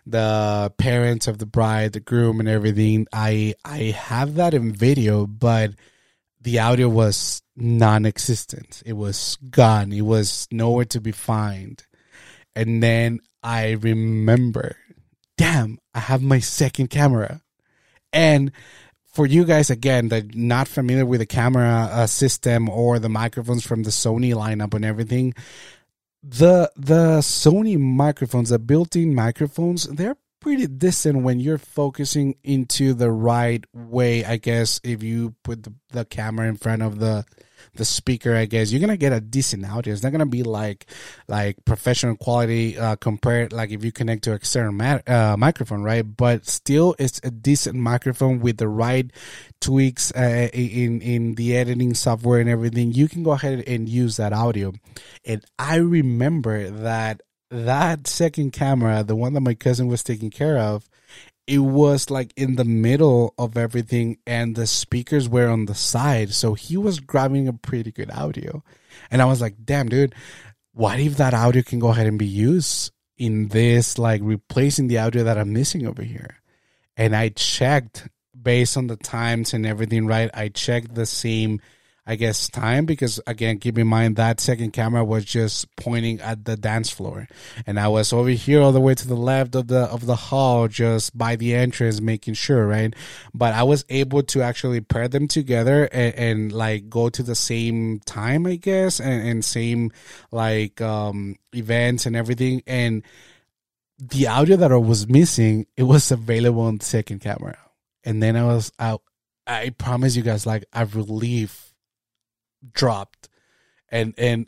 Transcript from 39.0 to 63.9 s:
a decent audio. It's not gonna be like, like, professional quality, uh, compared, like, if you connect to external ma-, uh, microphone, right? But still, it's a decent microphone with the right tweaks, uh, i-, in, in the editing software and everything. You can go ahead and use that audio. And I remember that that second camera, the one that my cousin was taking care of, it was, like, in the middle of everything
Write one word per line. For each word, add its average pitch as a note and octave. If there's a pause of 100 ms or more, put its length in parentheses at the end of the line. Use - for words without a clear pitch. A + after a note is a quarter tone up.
a A#2
decent A2
audio. G#2+
It's G2+
not C3
gonna D#3
be B2
like, G#2+ (420)
like, G2+
professional A#2+
quality, A#2
uh, A2
compared, A#2
like, A2+
if G#2+
you A2+
connect A2+
to A2+
external G#2+
ma-, A#2+
uh, A2
microphone, A2
right? A2+
But A2+
still, D#3
it's C3
a C3
decent A#2+
microphone B2
with A#2
the A2
right B2 (480)
tweaks, C3
uh, A#2+
i-, -
in, A#2
in A#2
the A#2+
editing B2
software A#2+
and A#2
everything. A#2
You C3+
can E3+
go D#3+
ahead C#3
and A2+
use A#2+
that G#2
audio. G#2+ (520)
And A2 (120)
I D3
remember C3
that A2 (280)
that C3+
second D3
camera, A#2
the G#2+
one B2
that C#3+
my B2
cousin B2
was A#2+
taking A2
care D3
of, G#2+ (580)
it C#3
was, C#3
like, C3
in C3
the B2
middle A#2+
of A#2
everything A#2 (100)